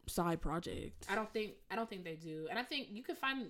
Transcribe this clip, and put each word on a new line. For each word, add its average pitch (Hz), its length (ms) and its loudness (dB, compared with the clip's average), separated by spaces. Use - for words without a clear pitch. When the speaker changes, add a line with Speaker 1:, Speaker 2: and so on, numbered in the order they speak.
Speaker 1:
side 170 320 4
project. - 680 -2
Speaker 2:
I 190 60 4
don't 214 180 2
think, 214 200 0
I - 60 0
don't 226 120 2
think 190 160 -6
they 165 120 -4
do. 156 340 -4
And 190 80 0
I 247 60 2
think 269 260 -2
you 208 140 -6
can 339 100 -2
find, 269 360 2